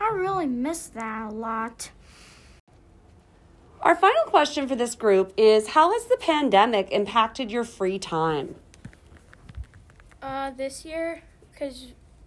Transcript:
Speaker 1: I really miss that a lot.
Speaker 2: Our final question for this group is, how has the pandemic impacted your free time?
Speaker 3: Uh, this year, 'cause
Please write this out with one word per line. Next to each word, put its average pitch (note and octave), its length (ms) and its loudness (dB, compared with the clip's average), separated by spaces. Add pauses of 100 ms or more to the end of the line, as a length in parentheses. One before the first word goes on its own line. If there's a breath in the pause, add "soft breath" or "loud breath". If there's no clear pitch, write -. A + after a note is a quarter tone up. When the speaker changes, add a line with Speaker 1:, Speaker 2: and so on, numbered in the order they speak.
Speaker 1:
I G#4+ 100 0
really F#4+ 360 -2
miss C4 420 -4
that A3 420 -10
a G#3+ 40 -12
lot. A3+ 560 -8 (1900 soft breath)
Speaker 2:
Our - 140 4
final A#4 300 4
question D4 420 2
for B3+ 100 -2
this A#3+ 180 -2
group F#3+ 420 2
is, G#3+ 320 6
how E4 240 6
has A#4 140 -2
the B4+ 100 2
pandemic A#3 720 2
impacted A3 600 -2
your A#3 140 -2
free G3 340 -4
time? D#3+ 560 -4 (1700)
Speaker 3:
Uh, C4+ 300 -8
this C4+ 340 -10
year, E4 360 -8 (320)
'cause B3+ 380 -12 (340)